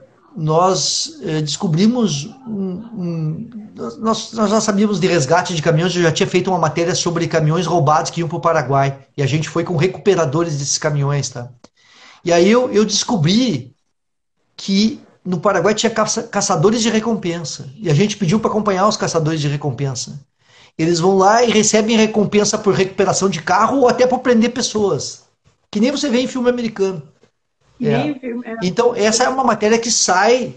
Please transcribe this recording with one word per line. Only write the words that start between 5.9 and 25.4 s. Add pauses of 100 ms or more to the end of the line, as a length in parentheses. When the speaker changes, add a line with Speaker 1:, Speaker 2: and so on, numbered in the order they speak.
Speaker 1:
eu
já
tinha
feito
uma
matéria
sobre
caminhões
roubados
que
iam
pro
Paraguai, (160)
e
a
gente
foi
com
recuperadores
desses
caminhões,
tá? (760)
E
aí
eu,
eu
descobri (800)
que (220)
no
Paraguai
tinha
caça-,
caçadores
de
recompensa,
e
a
gente
pediu
pra
acompanhar
os
caçadores
de
recompensa. (580)
Eles
vão
lá
e
recebem
recompensa
por
recuperação
de
carro
ou
até
por
prender
pessoas, (460)